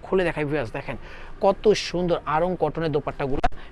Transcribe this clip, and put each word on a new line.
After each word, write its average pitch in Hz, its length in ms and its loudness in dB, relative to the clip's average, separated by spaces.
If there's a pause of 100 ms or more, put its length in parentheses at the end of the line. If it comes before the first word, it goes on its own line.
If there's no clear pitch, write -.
খুলে 190 220 2
দেখাই 151 220 0
ভিউয়ার্স, 139 280 -2
দেখেন 135 180 -6 (500)
কত 196 180 4 (260)
সুন্দর 170 280 0 (180)
আড়ং 175 160 2 (120)
কটনের 156 340 0
দোপাট্টাগুলো, 139 440 -2 (300)